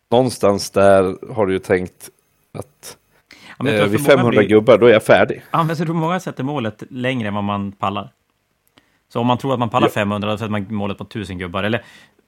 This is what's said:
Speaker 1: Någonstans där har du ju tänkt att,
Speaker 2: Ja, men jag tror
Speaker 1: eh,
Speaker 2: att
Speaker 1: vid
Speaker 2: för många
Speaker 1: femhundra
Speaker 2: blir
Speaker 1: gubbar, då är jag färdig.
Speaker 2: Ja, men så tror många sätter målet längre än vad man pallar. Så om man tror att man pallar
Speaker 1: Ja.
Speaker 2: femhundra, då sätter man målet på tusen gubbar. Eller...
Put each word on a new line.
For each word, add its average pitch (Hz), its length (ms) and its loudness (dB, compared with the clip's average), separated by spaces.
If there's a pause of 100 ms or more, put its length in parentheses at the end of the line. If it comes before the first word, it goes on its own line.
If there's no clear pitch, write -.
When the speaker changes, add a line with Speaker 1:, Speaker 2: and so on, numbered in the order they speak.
Speaker 1:
Någonstans 107 640 0
där 98 600 2
har 110 120 -2
du 95 80 -2
ju 95 60 -2
tänkt 92 500 -4 (440)
att, - 440 -18 (600)
Speaker 2:
Ja, - 60 -12
men 110 100 -2
jag - 20 0
tror 104 60 2
Speaker 1:
eh, 104 40 2
Speaker 2:
att 101 60 0
Speaker 1:
vid 107 80 0
Speaker 2:
för 147 120 2
många 135 60 6
Speaker 1:
femhundra 120 220 2
Speaker 2:
blir 101 100 2
Speaker 1:
gubbar, 107 280 6
då 107 80 4
är 120 80 8
jag 110 100 4
färdig. 113 480 2
Speaker 2:
Ja, 165 120 0
men 160 140 -4
så 170 80 -4
tror 165 100 -6
många 170 240 -4
sätter 143 240 -10
målet 127 460 -6
längre 127 380 -6
än 101 60 -6
vad 104 100 -6
man 101 280 -4
pallar. 101 420 -8 (960)
Så 120 100 -6
om 120 80 0
man 123 100 2
tror 135 160 -4
att 117 60 -4
man 120 100 -4
pallar 127 180 0
Speaker 1:
Ja. - 40 -2
Speaker 2:
femhundra, 104 400 -4
då 107 60 -4
sätter 110 140 -8
man 104 220 -6
målet 101 240 -6
på 104 80 -16
tusen 95 320 -12
gubbar. 92 260 -8
Eller... 113 200 -4 (440)